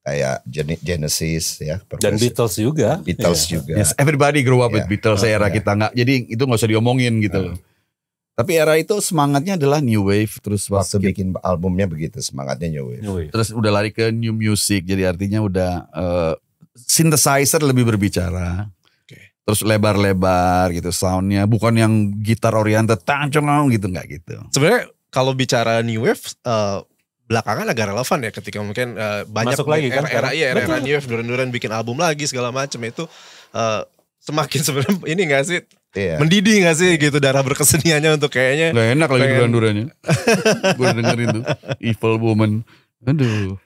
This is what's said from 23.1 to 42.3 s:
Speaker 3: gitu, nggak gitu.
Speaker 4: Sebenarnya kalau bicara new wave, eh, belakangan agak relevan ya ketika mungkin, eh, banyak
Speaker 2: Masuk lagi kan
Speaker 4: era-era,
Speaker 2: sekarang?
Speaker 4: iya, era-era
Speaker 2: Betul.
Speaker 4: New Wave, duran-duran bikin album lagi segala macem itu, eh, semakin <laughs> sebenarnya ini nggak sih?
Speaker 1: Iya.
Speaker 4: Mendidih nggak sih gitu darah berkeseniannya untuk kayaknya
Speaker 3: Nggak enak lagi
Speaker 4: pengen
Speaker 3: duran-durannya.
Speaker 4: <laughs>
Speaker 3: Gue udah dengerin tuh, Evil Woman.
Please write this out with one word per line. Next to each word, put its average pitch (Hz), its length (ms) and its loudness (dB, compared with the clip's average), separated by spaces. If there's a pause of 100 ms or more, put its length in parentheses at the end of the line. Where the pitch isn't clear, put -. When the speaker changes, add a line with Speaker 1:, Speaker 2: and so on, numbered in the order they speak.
Speaker 3:
gitu, 110 180 2
nggak 92 240 -6
gitu. 80 380 -14
Speaker 4:
Sebenarnya 196 320 2 (280)
kalau 131 240 0
bicara 117 520 0
new 113 160 -4
wave, 175 240 -2 (160)
eh, 104 400 -2 (500)
belakangan 110 340 -2
agak 120 240 -2
relevan 123 320 -2
ya 107 120 -6
ketika 101 260 -12
mungkin, 107 360 -6
eh, 104 300 -6
banyak 113 300 -2
Speaker 2:
Masuk 143 160 -2
lagi 151 180 0
kan 131 140 -2
Speaker 4:
era-era, - 80 -4
Speaker 2:
sekarang? 120 220 -2
Speaker 4:
iya, 156 180 0
era-era - 240 0
Speaker 2:
Betul. 127 80 -2
Speaker 4:
New 135 100 -2
Wave, 143 140 -2
duran-duran 120 420 -4
bikin 120 220 -6
album 113 260 -4
lagi 151 300 -2
segala 123 240 -4
macem 135 320 -6
itu, 120 240 -8 (440)
eh, 110 300 -2 (380)
semakin 147 440 -2
<laughs> - 40 -2
sebenarnya 143 280 0 (120)
ini 170 180 -2
nggak 139 200 2
sih? 175 140 -2 (340)
Speaker 1:
Iya. 90 260 -2
Speaker 4:
Mendidih 190 420 4
nggak 165 160 4
sih 185 200 4
gitu 147 220 2
darah 139 220 4
berkeseniannya 151 760 2
untuk 143 160 0
kayaknya 139 400 2
Speaker 3:
Nggak 117 220 2
enak 151 160 2
lagi 131 140 2
Speaker 4:
pengen 135 160 2 (100)
Speaker 3:
duran-durannya. 110 380 0 (460)
Speaker 4:
<laughs> 196 440 2
Speaker 3:
Gue 127 80 0
udah - 120 2
dengerin 117 360 0
tuh, 110 120 -2 (340)
Evil 113 380 0
Woman. 110 360 2 (500)